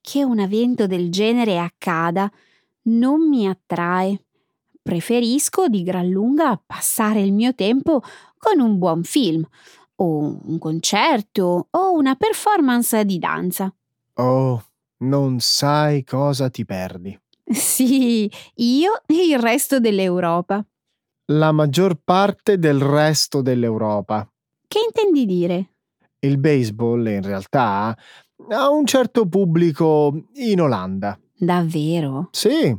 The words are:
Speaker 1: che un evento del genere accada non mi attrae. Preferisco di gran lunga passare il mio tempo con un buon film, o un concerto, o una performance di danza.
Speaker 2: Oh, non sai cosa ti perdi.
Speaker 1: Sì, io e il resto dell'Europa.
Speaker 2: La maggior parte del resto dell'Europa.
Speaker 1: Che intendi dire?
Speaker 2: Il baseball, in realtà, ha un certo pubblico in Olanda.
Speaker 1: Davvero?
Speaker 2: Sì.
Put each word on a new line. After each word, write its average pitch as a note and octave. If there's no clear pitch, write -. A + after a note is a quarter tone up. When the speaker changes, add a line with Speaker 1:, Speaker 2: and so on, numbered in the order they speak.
Speaker 1:
che -
un A#3+
evento A3
del F3+
genere G#3+
accada E3+
non C4
mi B3
attrae. F#3
Preferisco A#3+
di G#3
gran F3+
lunga A#3+
passare -
il G3
mio A#3+
tempo B3+
con G4+
un A3
buon E3+
film, E3
o D#3
un E3
concerto, F#3
o F#4+
una C4+
performance C4+
di F#3+
danza. F3
Speaker 2:
Oh, B2+
non C3
sai D3
cosa C3+
ti A#2+
perdi. F#2
Speaker 1:
Sì, A#3+
io C#4
e E4
il C#4
resto B3
dell'Europa. F#3+
Speaker 2:
La D#3
maggior D#3
parte G3
del D3
resto D3
dell'Europa. G#2+
Speaker 1:
Che -
intendi G#4
dire? F3+
Speaker 2:
Il C#3
baseball, A#2+
in G2+
realtà, G2+
ha B3+
un D4+
certo A#3+
pubblico D#3+
in A3+
Olanda. G2
Speaker 1:
Davvero? E3
Speaker 2:
Sì. A#3+